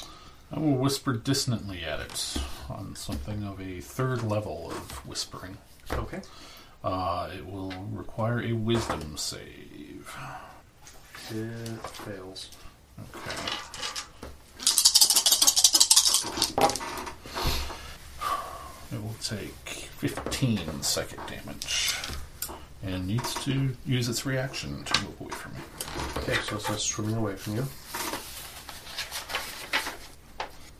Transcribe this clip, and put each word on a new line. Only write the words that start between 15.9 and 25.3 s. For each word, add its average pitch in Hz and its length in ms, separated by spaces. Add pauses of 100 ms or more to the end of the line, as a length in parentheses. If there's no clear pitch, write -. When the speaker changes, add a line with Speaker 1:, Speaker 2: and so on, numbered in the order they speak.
Speaker 1:
It 107 120
will 110 180
take 98 300 (480)
fifteen 92 840
psychic - 460
damage. - 680 (880)
And 92 240
needs 120 260 (100)
to 135 320 (100)
use 123 220
its 117 180
reaction 135 600
to - 160
move - 180
away - 120